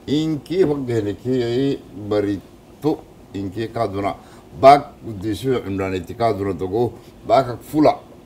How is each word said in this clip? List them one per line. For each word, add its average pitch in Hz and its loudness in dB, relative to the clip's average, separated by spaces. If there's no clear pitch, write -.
Inki 156 -2
wagga 139 -2
hene 101 -4
ki 123 -6
yi 127 0
barito 101 -4
inki 98 -6
kaduna. 101 -4
Bak - 8
udisu 110 -4
undane 95 -4
ti 117 -12
kaduna 101 0
togo. 95 -2
Bak - 2
ak - -14
fula. 147 4